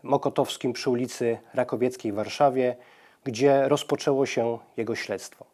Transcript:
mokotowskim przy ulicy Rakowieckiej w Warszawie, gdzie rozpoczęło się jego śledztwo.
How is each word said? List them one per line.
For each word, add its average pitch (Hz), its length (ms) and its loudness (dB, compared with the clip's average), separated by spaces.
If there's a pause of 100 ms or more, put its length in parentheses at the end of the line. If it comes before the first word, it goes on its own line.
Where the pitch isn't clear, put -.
mokotowskim 131 680 0
przy - 160 -4
ulicy 120 480 -2 (160)
Rakowieckiej 123 580 -2
w 101 40 -6
Warszawie, 123 600 2 (480)
gdzie 135 440 4
rozpoczęło 139 580 0
się 117 320 -2 (200)
jego 113 180 -2
śledztwo. - 580 -8